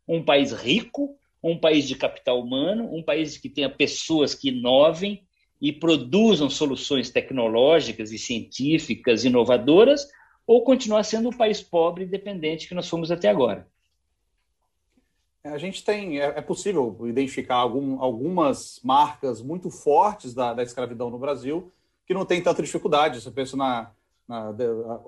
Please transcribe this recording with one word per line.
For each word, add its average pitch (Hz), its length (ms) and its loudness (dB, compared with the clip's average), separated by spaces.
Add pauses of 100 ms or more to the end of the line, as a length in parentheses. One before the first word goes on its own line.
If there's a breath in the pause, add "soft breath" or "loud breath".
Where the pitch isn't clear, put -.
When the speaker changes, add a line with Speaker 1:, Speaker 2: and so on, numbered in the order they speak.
Speaker 1:
um 165 160 -2
país 139 300 4
rico, 170 640 -4 (260)
um 170 140 -2
país 156 300 2
de 127 80 -6
capital 123 440 -2
humano, 147 540 -4
um 160 100 -8
país 151 340 -4
que 135 120 -14
tenha 135 200 -4
pessoas 147 640 0
que - 160 -6
inovem 151 760 2 (380)
e 147 100 0
produzam 156 760 4
soluções 131 600 -2
tecnológicas 117 1000 2
e 110 60 -10
científicas 123 1080 -2
inovadoras, 127 840 6 (400 soft breath)
ou 233 160 6
continuar 214 400 2
sendo 220 260 -2
o 226 80 -10
país 220 240 0
pobre 175 420 0
e 185 40 -10
dependente 180 600 -8
que 180 80 -12
nós 175 120 -6
fomos 165 240 -4
até 170 160 0
agora. 120 400 2 (1800)
Speaker 2:
É, 147 40 -14
a 147 100 -10
gente 185 240 -10
tem, 202 360 -4
é, 143 60 -2
é 147 160 -4
possível 143 560 -2 (100)
identificar 127 500 -2
algum, 131 440 -2
algumas 135 840 -2
marcas 131 600 0
muito 175 260 -8
fortes 151 640 0
da, 120 220 -2
da 123 80 -2
escravidão 120 480 -8
no 120 80 -12
Brasil, 139 520 -6 (360 soft breath)
que 185 80 -2
não 185 100 -4
tem 180 160 0
tanta 170 220 0
dificuldade. 151 580 0
Você 127 80 -14
pensa 131 260 -6
na, 123 360 -2 (360)
na 110 240 -10
de-, 107 120 -6
a 113 340 -4 (100)